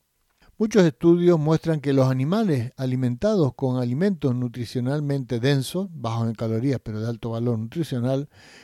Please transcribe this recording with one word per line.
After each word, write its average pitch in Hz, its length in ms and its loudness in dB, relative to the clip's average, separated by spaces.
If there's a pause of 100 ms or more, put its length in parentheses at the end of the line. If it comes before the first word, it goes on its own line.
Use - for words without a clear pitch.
(580)
Muchos 214 260 4
estudios 175 560 4
muestran 156 400 0
que 139 140 -2
los 131 180 4
animales 139 640 0
alimentados 131 800 0
con 127 220 -2
alimentos 135 580 0
nutricionalmente 127 1040 -4
densos, 143 500 0
bajos 117 380 -4
en 117 80 -4
calorías 113 480 -2
pero 107 160 -8
de 110 80 -4
alto 117 240 -6
valor 117 260 -2
nutricional, 131 720 -4 (340)